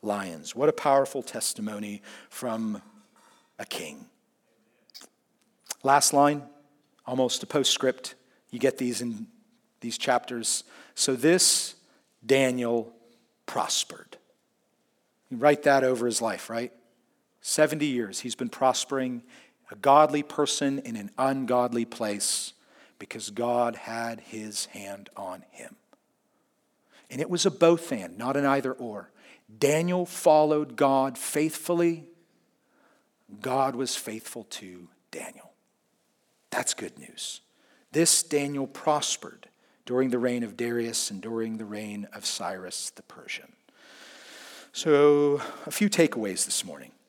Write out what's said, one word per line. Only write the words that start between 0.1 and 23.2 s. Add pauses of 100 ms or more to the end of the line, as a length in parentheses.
What
a
powerful
testimony (280)
from (800)
a
king. (1800)
Last
line, (640)
almost
a
postscript. (340)
You
get
these
in (540)
these
chapters. (320)
So
this (500)
Daniel (500)
prospered. (1120)
You
write
that
over
his
life,
right? (680)
Seventy
years
he's
been
prospering, (480)
a
godly
person
in
an
ungodly
place (460)
because